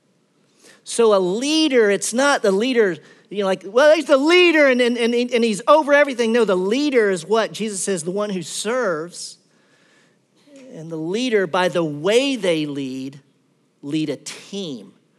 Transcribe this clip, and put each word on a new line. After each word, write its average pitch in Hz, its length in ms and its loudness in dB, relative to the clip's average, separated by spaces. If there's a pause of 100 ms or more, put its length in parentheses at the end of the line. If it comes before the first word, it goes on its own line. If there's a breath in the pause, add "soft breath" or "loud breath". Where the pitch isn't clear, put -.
(840 loud breath)
So 220 300 2
a 190 60 4
leader, 247 680 2
it's 196 240 -2
not 269 280 2
the 202 100 -2
leader, 214 440 0 (320 loud breath)
you 196 120 -6
know, 196 60 -2
like, 190 200 -2
"Well, 277 280 4
he's 311 120 0
the 294 100 4
leader 320 520 4
and, 254 120 2
and, 240 160 0
and, 240 180 0
and 240 300 0
he's 220 220 -2
over 302 260 4
everything." 254 400 2
No, 233 120 2
the 190 120 2
leader 226 540 0
is 170 160 -6
what? 202 260 -2
Jesus 202 300 -8
says, 180 220 -6
the 175 60 -6
one 208 200 -6
who 185 120 -6
serves. 185 960 -8 (1300 soft breath)
And 165 180 -18
the 165 60 -10
leader, 202 500 -2
by 180 220 0
the 170 160 -2
way 208 520 0
they 170 300 -2
lead, 139 540 -10 (640)
lead 151 260 -4
a 139 80 -6
team 139 760 -14 (260 soft breath)